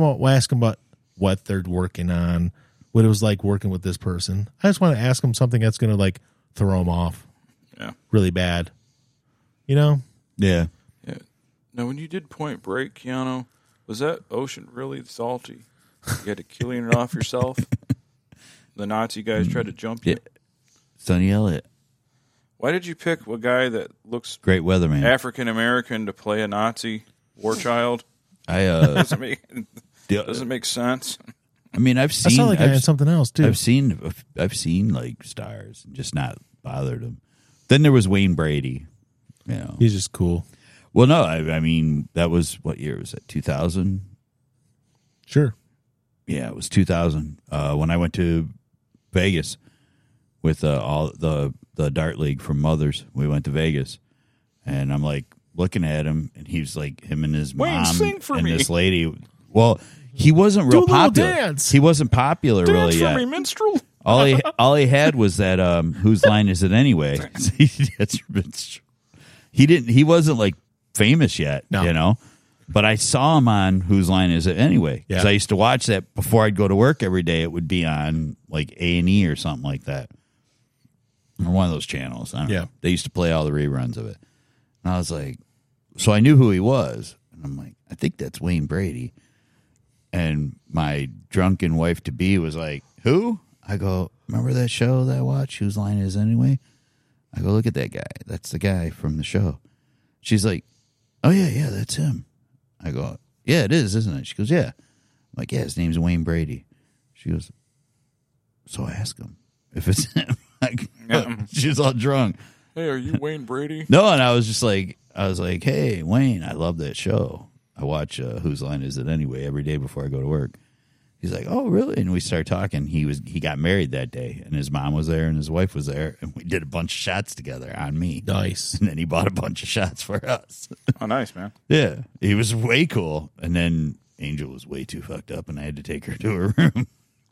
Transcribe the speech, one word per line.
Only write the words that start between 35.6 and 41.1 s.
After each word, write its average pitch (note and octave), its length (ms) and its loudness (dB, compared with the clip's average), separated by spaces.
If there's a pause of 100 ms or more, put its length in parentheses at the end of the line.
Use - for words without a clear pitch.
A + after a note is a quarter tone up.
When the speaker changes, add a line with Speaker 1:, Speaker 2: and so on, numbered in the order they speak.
Speaker 3:
and - 100 -20
just C3 180 -8
not C#3 240 -6 (240)
bothered B1+ 400 -6
him. - 200 -12 (480)
Then C#3 120 8
there D3 120 8
was G#2 160 6
Wayne G2 240 4
Brady. D2 540 -2 (600)
You A2+ 80 -6
know. - 240 -12
Speaker 1:
He's A2 140 4
just F#2+ 180 -4
cool. F2 340 -2 (460)
Speaker 3:
Well, B2 160 8
no, D#3 160 6